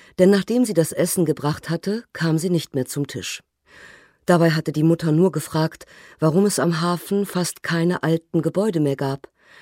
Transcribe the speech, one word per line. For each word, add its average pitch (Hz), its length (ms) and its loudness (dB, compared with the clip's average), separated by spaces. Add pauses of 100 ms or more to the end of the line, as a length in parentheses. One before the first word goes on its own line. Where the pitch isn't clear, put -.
(180)
denn 185 120 6
nachdem 220 340 2
sie 214 100 -2
das 160 200 0
Essen 170 320 0
gebracht 151 440 -2
hatte, 202 440 -6
kam 160 240 0
sie 170 120 -4
nicht 165 240 -2
mehr 127 120 -2
zum 143 220 -6
Tisch. - 360 -10 (840)
Dabei 170 260 4
hatte 156 200 -2
die 151 120 -2
Mutter 165 280 2
nur 175 220 2
gefragt, 156 520 -4 (340)
warum 160 260 4
es 202 140 0
am 170 200 0
Hafen 175 460 -2
fast - 380 -6
keine 170 400 0
alten 165 380 0
Gebäude 175 380 0
mehr 143 160 0
gab. 139 340 -6 (320)